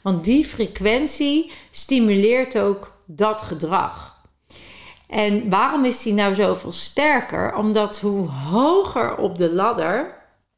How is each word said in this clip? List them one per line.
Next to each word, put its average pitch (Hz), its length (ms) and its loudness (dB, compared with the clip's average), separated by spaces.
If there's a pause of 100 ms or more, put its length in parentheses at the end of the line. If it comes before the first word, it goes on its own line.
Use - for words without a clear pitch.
Want 180 220 -2
die 269 220 4
frequentie 285 1040 -2 (200)
stimuleert 233 840 2
ook 196 360 -2 (120)
dat 208 360 -2
gedrag. 160 720 -4 (1000)
En 208 360 0
waarom 254 360 2
is 247 160 0
die 214 120 0
nou 202 220 2
zoveel 185 360 0
sterker? 262 840 -2
Omdat 208 440 0
hoe 196 300 -2
hoger 233 880 0
op 175 200 -2
de 175 140 2
ladder, 202 640 -2 (420)